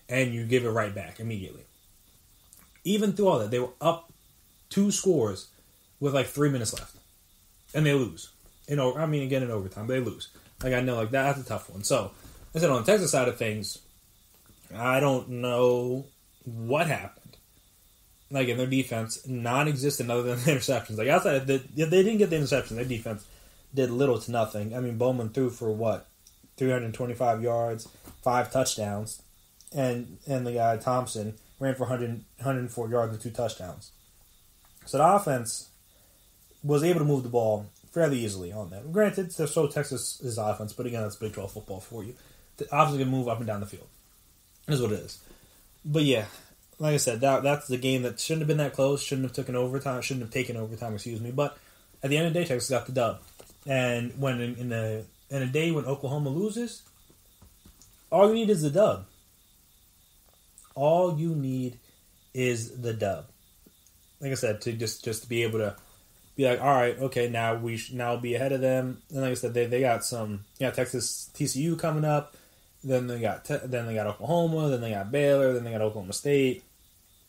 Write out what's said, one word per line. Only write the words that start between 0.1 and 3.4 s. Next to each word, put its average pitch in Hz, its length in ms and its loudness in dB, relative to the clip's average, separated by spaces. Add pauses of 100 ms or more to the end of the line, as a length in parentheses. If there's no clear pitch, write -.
you 117 120 -4
give 120 180 4
it 117 60 2
right 107 260 0
back 87 240 -10
immediately. 110 440 -8 (1200)
Even 202 260 2
through 202 160 2
all 160 120 6
that, 104 120 -2